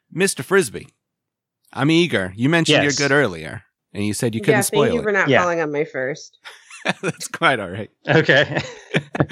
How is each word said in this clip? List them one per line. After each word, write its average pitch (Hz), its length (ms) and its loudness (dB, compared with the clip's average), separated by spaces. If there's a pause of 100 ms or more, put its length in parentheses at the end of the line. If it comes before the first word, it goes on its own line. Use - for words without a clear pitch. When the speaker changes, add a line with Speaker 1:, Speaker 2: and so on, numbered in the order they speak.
(120)
Speaker 1:
Mister 175 320 -2
Frisbee, 135 440 0 (840)
I'm 135 180 0
eager. 120 460 2
You 120 120 0
mentioned 160 340 4
Speaker 2:
Yes. 143 160 0
Speaker 1:
you're 143 100 0
good 135 40 2
earlier, 87 500 -2 (300)
and 101 120 -4
you 104 80 -2
said 113 220 -2
you 113 60 -4
couldn't 208 180 4
Speaker 3:
Yeah, - 20 2
Speaker 1:
spoil - 220 0
Speaker 3:
thank 226 100 2
you 240 80 -2
Speaker 1:
it. - 20 -8
Speaker 3:
for 208 80 -2
not 190 160 0
Speaker 2:
Yeah. 131 140 4
Speaker 3:
calling 170 180 0
on 156 140 -4
my 147 120 -2
first. 139 520 -8 (480)
Speaker 1:
<laughs> - 160 -4
That's - 260 -8
quite 143 320 0
all 95 120 -8
right. 101 180 -8 (180)
Speaker 2:
Okay. 151 540 2 (320)
Speaker 1:
<laughs> 147 80 -2 (300)